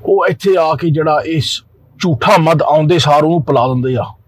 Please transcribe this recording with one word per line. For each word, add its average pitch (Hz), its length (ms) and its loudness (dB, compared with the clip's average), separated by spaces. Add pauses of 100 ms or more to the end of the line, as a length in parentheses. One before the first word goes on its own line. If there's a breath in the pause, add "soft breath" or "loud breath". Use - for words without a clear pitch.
ਉਹ 190 220 2
ਇੱਥੇ 190 300 0
ਆ 160 180 0
ਕੇ 165 140 -4
ਜਿਹੜਾ 151 360 0
ਇਸ - 380 -4 (360)
ਝੂਠਾ 170 400 0
ਮਦ 160 220 2
ਆਉਂਦੇ 156 380 2
ਸਾਰ 147 240 2
ਉਹਨੂੰ 160 200 0
ਪਿਲਾ 127 240 0
ਦਿੰਦੇ 127 280 -2
ਆ 101 100 -4 (220)